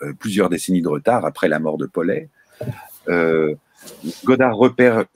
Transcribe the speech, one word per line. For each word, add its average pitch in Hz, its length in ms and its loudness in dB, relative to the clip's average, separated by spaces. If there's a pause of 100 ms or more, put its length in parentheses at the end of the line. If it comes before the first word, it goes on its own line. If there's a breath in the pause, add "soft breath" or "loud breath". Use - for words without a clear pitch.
euh, 73 180 -10
plusieurs 98 300 0
décennies 87 320 0
de 82 80 -2
retard 78 380 0
après 82 220 -2
la 76 100 0
mort 78 180 -4
de 78 100 -6
Paulet. 131 440 -4 (800 loud breath)
Euh, 80 460 0 (680 loud breath)
Godard 127 320 2
repère 120 480 4 (120)